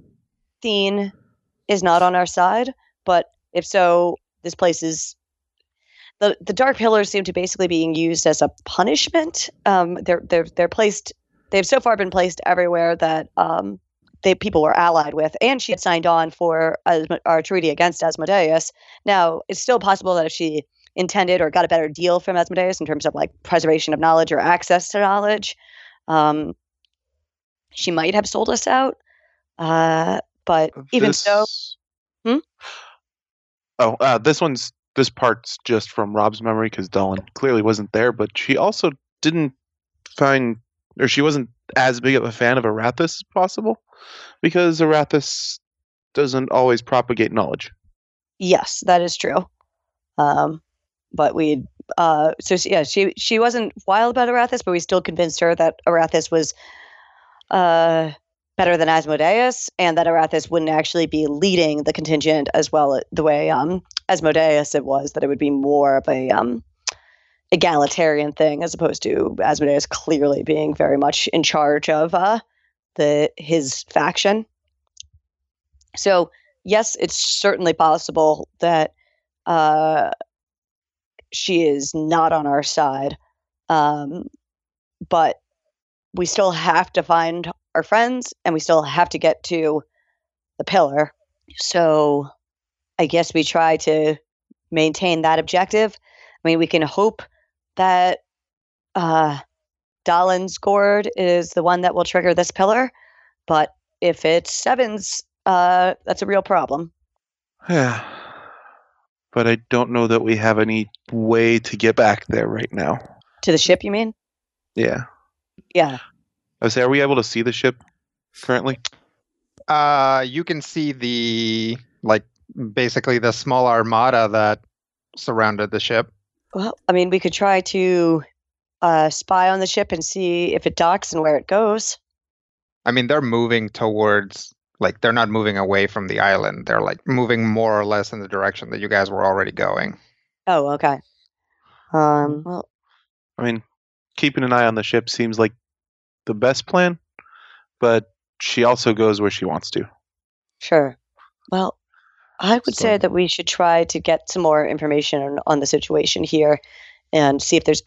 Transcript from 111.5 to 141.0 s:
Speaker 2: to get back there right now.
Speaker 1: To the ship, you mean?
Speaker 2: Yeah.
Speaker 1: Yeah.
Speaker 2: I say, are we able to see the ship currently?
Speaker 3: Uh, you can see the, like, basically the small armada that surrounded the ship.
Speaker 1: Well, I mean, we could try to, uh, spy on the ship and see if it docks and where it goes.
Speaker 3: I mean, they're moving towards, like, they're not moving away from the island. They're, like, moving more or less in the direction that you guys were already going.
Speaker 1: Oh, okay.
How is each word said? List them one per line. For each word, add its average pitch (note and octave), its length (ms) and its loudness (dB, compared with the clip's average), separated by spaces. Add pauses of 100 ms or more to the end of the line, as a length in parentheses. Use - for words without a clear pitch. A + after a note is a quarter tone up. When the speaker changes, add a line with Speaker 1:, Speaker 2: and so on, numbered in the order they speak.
Speaker 2:
to A2 180 -8
get A2+ 180 2
back G#2 320 2
there A2 200 0
right A2 240 -6
now. E2 280 -4 (440)
Speaker 1:
To F#3 80 2
the D#3 60 4
ship, F3+ 260 2
you G3+ 80 -6
mean? A3 220 -2 (640)
Speaker 2:
Yeah. A#2 300 -2 (680)
Speaker 1:
Yeah. D3+ 260 2 (640)
Speaker 2:
I A2+ 60 0
say, B2+ 120 0
are B2 80 2
we C#3 120 2
able C#3 160 2
to A2+ 60 0
see - 180 -4
the A#2 100 0
ship B2 320 -2 (580)
currently? B2+ 380 -4 (880)
Speaker 3:
Uh, C#3 580 0
you C#3+ 200 -8
can D#3 160 -6
see D3 320 -6
the, A#2 840 -4 (260)
like, A2 200 2 (500)
basically B2 460 0
the A2+ 140 0
small B2+ 340 0
armada A#2 640 2
that G#2+ 320 0 (560)
surrounded G#2+ 540 -2
the G#2 100 -4
ship. A#2 300 -2 (420)
Speaker 1:
Well, G3 240 -8 (100)
I F#3 60 2
mean, F3+ 160 2
we F#3 100 0
could F3 140 -2
try G3 280 2
to, F3 640 0 (580)
uh, D#3+ 280 4
spy F#3 400 0
on F#3+ 100 0
the F#3 80 -2
ship G3+ 240 -2
and D#3+ 120 -6
see F3 520 -2
if - 100 -6
it - 120 -2
docks F3 340 0
and E3 100 -4
where D3+ 140 2
it - 120 -4
goes. G#3+ 500 0 (880)
Speaker 3:
I A#2+ 60 2
mean, B2 160 0
they're D3 140 2
moving A#2 460 0
towards, G#2+ 880 -2 (240)
like, - 220 0
they're A#2 100 2
not A#2 180 2
moving G#2+ 280 -2
away G2 300 0
from G2 200 -8
the G#2 140 -2
island. A#1 440 0
They're, A1 160 0
like, - 240 -6
moving A#2+ 400 0
more A2 320 0
or G#2 80 0
less G#2 280 -4
in A2 80 -12
the G2 80 -14
direction G2 400 -4
that A2 100 -10
you G#2 80 -8
guys G2 220 0
were F#2+ 160 -4
already G2 260 0
going. - 460 -4 (500)
Speaker 1:
Oh, D3+ 240 0
okay. C#3+ 300 -2 (920)